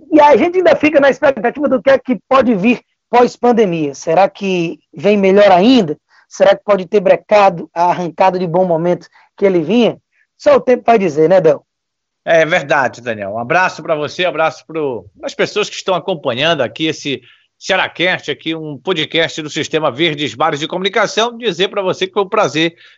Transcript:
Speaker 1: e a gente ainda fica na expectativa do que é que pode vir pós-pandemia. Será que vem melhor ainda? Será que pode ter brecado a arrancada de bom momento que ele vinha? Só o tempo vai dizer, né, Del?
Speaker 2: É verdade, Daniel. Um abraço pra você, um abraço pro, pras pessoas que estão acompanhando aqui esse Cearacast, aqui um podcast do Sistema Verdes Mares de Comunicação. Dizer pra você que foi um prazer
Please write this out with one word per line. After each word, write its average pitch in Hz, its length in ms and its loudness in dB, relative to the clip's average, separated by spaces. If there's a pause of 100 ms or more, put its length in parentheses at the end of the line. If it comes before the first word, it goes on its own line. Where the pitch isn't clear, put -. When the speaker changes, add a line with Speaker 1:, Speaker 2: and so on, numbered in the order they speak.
(120)
Speaker 1:
e 311 80 4
a 294 160 6
gente 349 220 0
ainda 339 180 4
fica 302 240 2
na 277 100 4
expectativa 262 580 -2
do 254 140 0
que 262 80 0
é 269 100 4
que 247 180 -4 (100)
pode 254 280 2
vir 202 260 0 (260)
pós-pandemia. 220 880 0
Será 175 340 0
que 180 520 -4 (140)
vem 180 220 2
melhor 196 360 4
ainda? 190 440 4 (320)
Será 196 280 2
que 196 80 -14
pode 190 240 0
ter 208 120 0
brecado 190 720 2
a 170 100 -2
arrancada 180 560 0
de 180 80 -4
bom 175 180 0
momento 175 420 -2 (300)
que 196 80 0
ele 185 160 2
vinha? 180 380 0 (380)
Só 294 180 2
o 240 40 4
tempo 240 260 -2
vai 233 120 4
dizer, 160 320 2
né, 185 100 4
Del? 156 240 2 (600)
Speaker 2:
É 160 200 2
verdade, 147 540 -2
Daniel. 107 340 -8
Um 113 60 -6
abraço 165 440 -2
pra 165 120 -2
você, 151 300 -6
um 175 40 0
abraço 156 360 -4
pro, 139 400 -8 (140)
pras 294 160 -12
pessoas 202 340 -4
que - 60 -16
estão - 180 -4
acompanhando 156 680 -2
aqui 139 260 -6
esse 151 340 -6 (360)
Cearacast, 175 720 -4
aqui 160 240 -8
um 156 240 -12
podcast 160 640 -4
do 151 80 -10
Sistema 156 420 -4
Verdes 143 440 -4
Mares 151 240 -2
de 156 80 -8
Comunicação. 202 680 -4
Dizer 208 320 -4
pra 202 120 -6
você 185 260 -4
que - 60 -12
foi 208 100 0
um 185 60 -16
prazer 165 460 -2 (220)